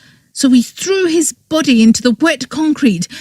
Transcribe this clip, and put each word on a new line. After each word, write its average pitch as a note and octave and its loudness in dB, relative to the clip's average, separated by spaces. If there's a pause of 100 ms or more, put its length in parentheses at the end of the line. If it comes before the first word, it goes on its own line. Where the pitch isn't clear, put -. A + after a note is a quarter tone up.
(340)
so - 0
we B3 6
threw F#4+ -4
his D#4+ 0
body C4+ 0
into A3+ 4
the A#3+ 0
wet D4 -2
concrete C#4 -2 (140)